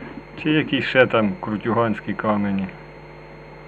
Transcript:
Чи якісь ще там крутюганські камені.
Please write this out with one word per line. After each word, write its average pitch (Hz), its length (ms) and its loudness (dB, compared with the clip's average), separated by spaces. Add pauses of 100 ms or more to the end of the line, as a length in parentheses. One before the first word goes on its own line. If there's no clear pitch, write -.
(420)
Чи 151 80 0
якісь 151 340 2
ще 127 220 8
там 104 340 4
крутюганські 110 760 0
камені. 101 520 0 (1000)